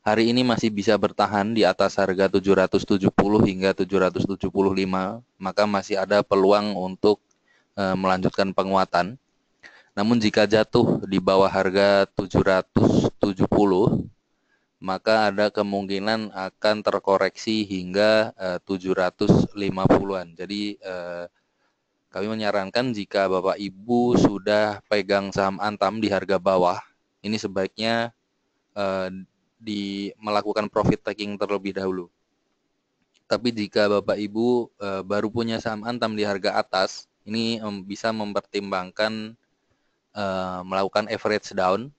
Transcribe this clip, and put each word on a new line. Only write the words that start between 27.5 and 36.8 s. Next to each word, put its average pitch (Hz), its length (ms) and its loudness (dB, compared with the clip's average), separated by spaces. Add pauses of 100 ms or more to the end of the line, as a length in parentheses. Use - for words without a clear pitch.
eh, 95 320 -4 (560)
di, 101 560 -6
melakukan 104 480 -2
profit 107 320 0
taking 101 400 -8
terlebih 98 320 -4
dahulu. 92 400 -6 (1120)
Tapi 113 240 -2
jika 107 400 0
Bapak 101 320 0
Ibu, 113 560 -2
eh, 98 240 -6
baru 104 320 -4
punya 113 240 -4
saham 107 320 -8
Antam 117 240 -4
di 107 80 -4
harga 101 400 -2
atas, - 480 -4 (160)